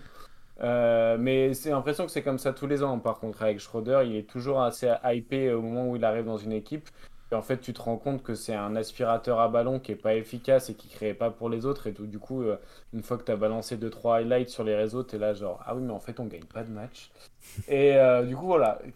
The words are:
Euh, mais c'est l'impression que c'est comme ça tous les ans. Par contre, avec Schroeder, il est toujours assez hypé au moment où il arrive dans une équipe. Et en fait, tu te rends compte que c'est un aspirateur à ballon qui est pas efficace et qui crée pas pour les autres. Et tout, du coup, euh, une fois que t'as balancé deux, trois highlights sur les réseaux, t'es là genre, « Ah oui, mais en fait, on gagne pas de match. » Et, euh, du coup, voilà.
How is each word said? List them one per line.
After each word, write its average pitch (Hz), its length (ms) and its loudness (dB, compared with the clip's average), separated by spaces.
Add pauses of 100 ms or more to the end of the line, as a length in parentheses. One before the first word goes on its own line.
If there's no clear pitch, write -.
(600)
Euh, 117 580 4
mais 131 340 4
c'est 156 160 -6
l'impression 147 380 0
que - 40 -14
c'est 147 120 -4
comme 135 160 -2
ça 135 140 -2
tous - 120 -8
les 139 160 0
ans. 135 180 0
Par 110 200 -2
contre, 110 240 -8
avec 107 160 0
Schroeder, 117 480 0
il 110 80 -4
est 107 120 -6
toujours 131 340 -2
assez 120 300 0 (140)
hypé 127 480 0
au 117 80 0
moment 120 260 -2
où 123 80 -2
il 113 80 -2
arrive 113 220 2
dans 110 120 -4
une 104 140 -6
équipe. 127 380 -6 (420)
Et 117 40 2
en 110 60 0
fait, 127 180 -2
tu 123 140 -10
te - 80 -14
rends 117 160 -2
compte 135 240 -4
que 113 140 -6
c'est 110 180 -6
un 104 220 -4
aspirateur 113 640 0
à 113 100 4
ballon 120 300 2
qui 131 120 -8
est 104 40 -6
pas 110 180 0
efficace 120 560 2
et 107 60 -10
qui - 120 -20
crée 104 280 -4
pas 113 160 -2
pour 117 180 -6
les 117 160 -2
autres. 139 220 -4
Et 104 60 -4
tout, 101 120 -12
du 104 140 -10
coup, 131 240 -6
euh, 107 140 0 (360)
une 113 80 -8
fois 120 160 -4
que 110 60 -14
t'as 113 120 -2
balancé 110 400 -2
deux, 113 140 -6
trois 117 280 2
highlights 123 320 2
sur - 140 -6
les 107 120 2
réseaux, 110 260 0
t'es 123 160 -8
là 107 160 0
genre, « 101 320 -6
Ah 117 100 -6
oui, 127 60 -4
mais 123 120 -4
en 101 60 -6
fait, 117 200 -12
on 120 80 -6
gagne 85 160 -12
pas 113 200 -12
de 113 80 -12
match. » 107 400 -14 (560)
Et, 139 300 6
euh, 127 260 8
du 127 120 -4
coup, 147 100 -6
voilà. 151 340 4 (160)